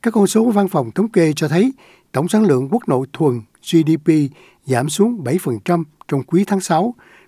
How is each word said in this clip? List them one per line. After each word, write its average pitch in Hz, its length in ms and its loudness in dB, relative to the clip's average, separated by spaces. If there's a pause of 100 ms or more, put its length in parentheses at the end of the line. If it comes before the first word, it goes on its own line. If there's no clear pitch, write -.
Các 226 120 -2
con 202 120 4
số 220 180 2
của 240 60 2
Văn 202 180 2
phòng 127 220 -2
Thống 214 180 -2
kê 165 240 2
cho 151 160 -2
thấy 196 240 2 (400)
tổng 156 160 -2
sản 214 160 2
lượng 139 260 2
quốc 233 180 -2
nội 135 240 0
thuần 127 280 0 (320)
G 170 40 2 (100)
D 156 40 0 (140)
P - 40 0 (560)
giảm 131 240 0
xuống 202 360 -2
bảy 139 140 -2
phần 117 260 -6
trăm 170 200 0 (240)
trong 139 140 -2
quý 180 220 0
tháng 190 160 -2
sáu, 185 340 -2 (340)